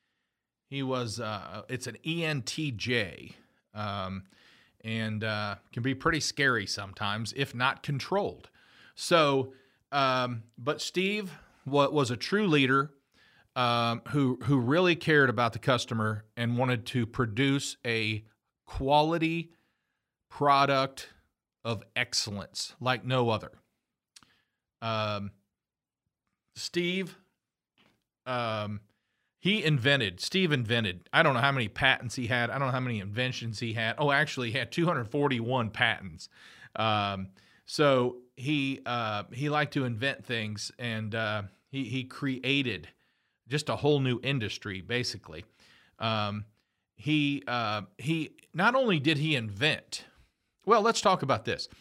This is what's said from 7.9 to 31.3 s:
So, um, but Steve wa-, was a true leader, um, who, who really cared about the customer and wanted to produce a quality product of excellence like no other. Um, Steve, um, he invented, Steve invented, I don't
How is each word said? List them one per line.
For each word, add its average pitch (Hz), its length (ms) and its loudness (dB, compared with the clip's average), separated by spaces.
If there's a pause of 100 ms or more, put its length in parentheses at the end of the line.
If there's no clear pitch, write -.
So, 143 600 4 (360)
um, 127 540 0 (120)
but 147 240 -4
Steve 190 520 -4 (340)
wa-, 139 220 4
was 139 240 2
a 120 40 -2
true 208 300 0
leader, 139 460 4 (640)
um, 120 540 2
who, 127 340 2
who 143 160 4
really 165 340 4
cared 151 340 4
about 117 240 2
the 110 60 -6
customer 113 680 0 (120)
and 120 200 0
wanted 123 300 0
to 117 200 0
produce 135 800 0
a 110 400 -2 (420)
quality 160 840 2 (800)
product 139 760 4 (560)
of 113 180 -4 (140)
excellence - 800 -6
like 120 260 -2
no 123 260 2
other. 101 200 -2 (1300)
Um, 107 520 -4 (1200)
Steve, 175 640 -4 (1080)
um, 110 540 -4 (640)
he 196 240 2
invented, 131 560 2
Steve 180 320 0
invented, 110 600 -2
I 160 120 6
don't 139 100 4